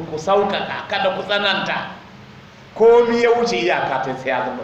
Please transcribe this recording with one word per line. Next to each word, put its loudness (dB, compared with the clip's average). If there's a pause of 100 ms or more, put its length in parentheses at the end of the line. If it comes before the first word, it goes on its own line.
ku -8
sauƙaƙa, -2
kada -2
ku -8
tsananta. -4 (800)
Komi 6
ya 4
wuce 2
iyaka 0
ta -6
sai -6
ya -2
zama -6